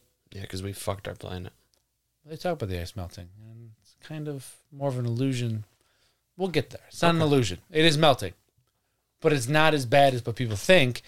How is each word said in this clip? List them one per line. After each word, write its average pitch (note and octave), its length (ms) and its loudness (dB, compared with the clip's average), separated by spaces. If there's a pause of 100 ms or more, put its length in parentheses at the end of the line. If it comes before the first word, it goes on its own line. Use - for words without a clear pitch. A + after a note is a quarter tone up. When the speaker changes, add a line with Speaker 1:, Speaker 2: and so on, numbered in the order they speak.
(320)
Speaker 1:
Yeah, G2 140 -14
'cause F#2+ 160 -10
we G2 100 -8
fucked G2 360 -8
our F#2+ 60 -10
planet. F#2 380 -12 (720)
Speaker 2:
They D3+ 120 -16
talk F3+ 180 -4
about A2+ 140 -6
the F2+ 120 -6
ice F2 160 -10
melting, F2+ 320 -14 (140)
and A2+ 280 -20 (120)
it's - 120 -20 (120)
kind D3+ 220 -12
of C#3 280 -14 (140)
more C#3 180 -6
of B2+ 100 -2
an B2 80 -4
illusion. A#2+ 580 -2 (720)
We'll F#3+ 120 -4
get D#3 220 -2
there. - 180 -18
It's - 140 -6
not E3+ 140 6
an D#3+ 60 2
Speaker 1:
Okay. D#3 40 4
Speaker 2:
illusion. B2 320 2 (120)
It D#3 140 2
is D#3 140 4
melting. C3+ 360 2 (840)
But D#3 120 2
it's B2+ 160 -2
not D#3 260 4
as C3+ 120 -4
bad C#3 280 6
as A#2+ 100 -6
what A#2 120 -6
people A2 200 -4
think. C3 520 4